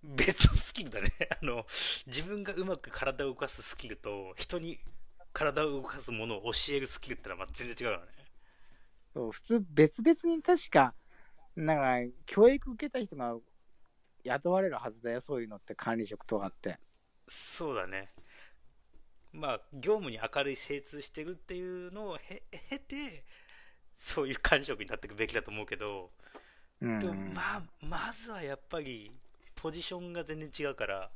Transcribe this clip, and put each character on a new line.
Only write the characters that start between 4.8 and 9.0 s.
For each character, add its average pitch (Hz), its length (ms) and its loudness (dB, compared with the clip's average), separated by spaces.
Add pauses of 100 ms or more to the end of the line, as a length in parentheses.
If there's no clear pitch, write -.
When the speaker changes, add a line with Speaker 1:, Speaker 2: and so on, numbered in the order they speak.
Speaker 1:
体 151 320 2
を 151 60 2
動 139 120 -2
か 139 180 -6
す - 100 -8
も 113 160 -2
の 113 120 -2
を 110 140 -2
教 - 220 2
え 139 60 4
る 131 80 -4
ス - 120 -6
キ - 100 -6
ル 127 40 -2
っ - 40 -8
て - 100 -10
の 92 80 -6
は、 - 20 -12
ま 95 60 -4
あ、 - 80 -10
全 120 200 -4
然 123 160 -2
違 107 40 2
う 92 60 -2
か - 20 -8
ら 87 60 -16
ね。 - 120 -14 (960)